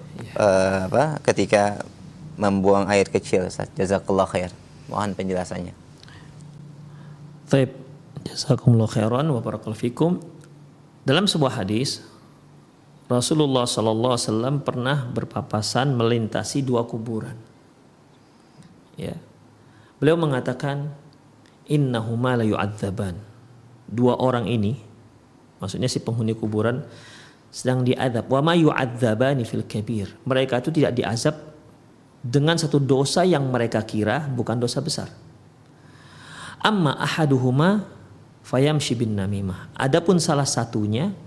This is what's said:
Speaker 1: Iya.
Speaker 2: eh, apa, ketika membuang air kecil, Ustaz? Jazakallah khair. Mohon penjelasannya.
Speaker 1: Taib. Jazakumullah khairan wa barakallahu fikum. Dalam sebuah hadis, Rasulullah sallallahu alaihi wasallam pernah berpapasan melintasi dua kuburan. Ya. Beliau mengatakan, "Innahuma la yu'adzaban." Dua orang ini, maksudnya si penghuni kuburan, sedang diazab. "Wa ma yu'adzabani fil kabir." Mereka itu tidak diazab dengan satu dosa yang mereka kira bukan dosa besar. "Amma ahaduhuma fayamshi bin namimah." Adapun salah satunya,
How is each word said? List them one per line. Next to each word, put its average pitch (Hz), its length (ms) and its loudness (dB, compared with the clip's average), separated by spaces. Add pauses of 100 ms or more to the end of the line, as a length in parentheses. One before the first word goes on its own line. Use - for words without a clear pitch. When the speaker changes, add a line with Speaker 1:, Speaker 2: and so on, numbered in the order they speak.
(220)
Speaker 1:
Iya. 110 160 -14
Speaker 2:
eh, 95 500 4
apa, 110 160 2 (220)
ketika 104 560 2 (560)
membuang 98 560 4
air 98 160 4
kecil, 95 400 0
Ustaz? - 240 -8
Jazakallah 95 560 0
khair. 90 240 -4 (340)
Mohon 101 300 -4
penjelasannya. 90 560 -6 (1800)
Speaker 1:
Taib. 135 240 2 (480)
Jazakumullah 117 680 2
khairan 117 460 0
wa 117 80 -4
barakallahu 113 400 -8
fikum. 151 400 0 (840)
Dalam 170 240 4
sebuah 120 380 0
hadis, 107 400 -4 (1040)
Rasulullah 131 560 2
sallallahu 113 480 2
alaihi 120 160 -2
wasallam 120 320 0
pernah 123 480 -2
berpapasan 117 880 -2
melintasi 117 640 0
dua 120 240 0
kuburan. 113 480 -6 (1600)
Ya. - 240 -10 (800)
Beliau 151 160 4
mengatakan, 143 800 -2 (720)
"Innahuma 123 720 2
la 110 80 2
yu'adzaban." 101 720 -2 (720)
Dua 123 240 2
orang 120 320 0
ini, 110 320 0 (800)
maksudnya 113 320 -4
si 135 80 -4
penghuni 117 320 -2
kuburan, 110 560 -2 (640)
sedang 127 320 -2
diazab. 123 480 0
"Wa 131 80 4
ma 165 160 4
yu'adzabani 127 880 2
fil 110 240 -6
kabir." 107 400 -4 (160)
Mereka 131 400 0
itu 160 80 -2
tidak 143 240 2
diazab 117 400 0 (880)
dengan 143 320 2
satu 151 240 2
dosa 139 480 2
yang 139 240 2
mereka 117 320 0
kira 107 480 -2
bukan 120 240 -2
dosa 120 240 -2
besar. 143 320 -6 (1500)
"Amma 196 400 2
ahaduhuma 147 800 2 (640)
fayamshi 143 480 2
bin 110 240 -2
namimah." 98 560 -6
Adapun 165 480 2
salah 143 240 2
satunya, 117 640 -2 (140)